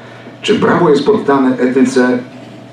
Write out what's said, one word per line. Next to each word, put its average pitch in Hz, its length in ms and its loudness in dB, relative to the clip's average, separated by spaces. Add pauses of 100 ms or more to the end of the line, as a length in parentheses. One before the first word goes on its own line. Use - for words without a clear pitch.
(420)
Czy - 180 0
prawo 165 300 2
jest 135 160 2
poddane 139 520 2
etyce, 127 600 2 (540)